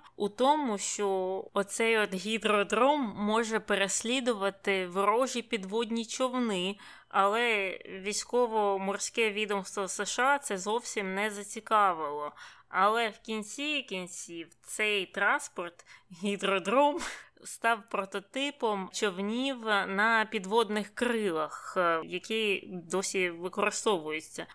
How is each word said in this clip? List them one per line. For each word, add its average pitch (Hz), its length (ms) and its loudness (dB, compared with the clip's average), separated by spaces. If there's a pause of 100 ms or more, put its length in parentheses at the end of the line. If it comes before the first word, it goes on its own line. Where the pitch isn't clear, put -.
(160)
у 208 120 0
тому, 254 500 2
що 202 300 -2 (440)
оцей 226 460 2
от 196 160 0
гідродром 214 1000 2
може 214 440 0
переслідувати 196 1300 0
ворожі 220 560 2
підводні 226 640 -2
човни, 226 720 0 (320)
але 202 720 2 (240)
військово-морське 208 1300 0
відомство 202 580 -2
С 202 180 -4
Ш 262 280 2
А 277 40 0
це 208 200 -4
зовсім 196 560 -4
не 208 160 0
зацікавило. 185 1000 0 (360)
Але 214 400 4
в 214 100 -10
кінці 254 720 -4
кінців 175 600 -10 (140)
цей 208 440 0
транспорт, 202 800 -2 (360)
гідродром, 202 800 2 (440)
став 226 340 0 (120)
прототипом 214 1040 -4
човнів 226 720 -2 (240)
на 214 420 4
підводних 208 640 0
крилах, 208 840 -2
е, 170 280 2
які 202 680 -2
досі 180 580 -2
використовуються. 170 1200 -2